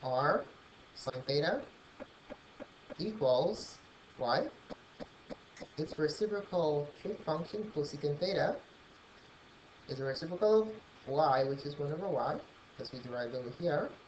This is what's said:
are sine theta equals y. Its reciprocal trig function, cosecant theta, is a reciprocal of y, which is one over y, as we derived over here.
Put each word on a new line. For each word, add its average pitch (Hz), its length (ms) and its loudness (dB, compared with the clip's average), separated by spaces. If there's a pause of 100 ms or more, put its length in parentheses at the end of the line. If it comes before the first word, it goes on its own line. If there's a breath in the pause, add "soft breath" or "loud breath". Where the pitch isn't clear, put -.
are 139 420 2 (520)
sine 127 320 -6
theta 160 340 2 (1400)
equals 127 800 2 (400)
y. 131 300 2 (1300)
Its 156 220 -4
reciprocal 156 920 2 (100)
trig 208 240 -6
function, 170 520 -4
cosecant 147 440 -2
theta, - 360 2 (1300)
is 131 120 -8
a 135 40 -4
reciprocal 180 600 2
of 220 40 -2 (400)
y, 135 360 4
which 139 200 -2
is 147 140 -8
one 143 160 -2
over 185 140 -4
y, 135 280 0 (440)
as - 120 -8
we 131 80 -10
derived 123 360 -6
over 123 240 -6
here. 170 300 0 (180)